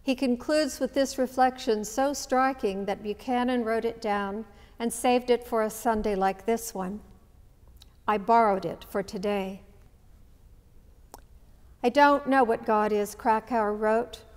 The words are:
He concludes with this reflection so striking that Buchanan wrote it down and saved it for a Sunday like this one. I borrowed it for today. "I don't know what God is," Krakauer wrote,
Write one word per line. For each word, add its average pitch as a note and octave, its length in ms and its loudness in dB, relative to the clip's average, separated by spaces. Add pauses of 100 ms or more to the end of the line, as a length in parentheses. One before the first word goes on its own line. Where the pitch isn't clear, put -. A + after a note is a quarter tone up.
He C4+ 140 -2
concludes C4+ 640 0
with - 160 -4
this C4+ 240 0
reflection B3+ 680 0
so C4+ 280 -2
striking B3+ 720 -2
that G3 180 -6
Buchanan B3 640 -2
wrote A3 200 -2
it A3+ 160 -4
down G3+ 440 -4 (340)
and A#3 140 -2
saved B3 360 0
it A#3+ 160 2
for A3+ 160 -2
a G#3+ 100 0
Sunday G#3+ 440 -2
like F#3+ 320 0
this A3+ 260 -2
one. F#3+ 280 -8 (1040)
I G#3+ 100 2
borrowed G#3 480 4
it - 200 -8
for G3+ 180 -6
today. G3 600 -4 (2250)
"I B3 60 4
don't C#4+ 400 6
know C4 160 6
what A3+ 200 -2
God G#3+ 280 2
is," G#3 240 -2
Krakauer A3 580 0
wrote, A3 480 -2 (140)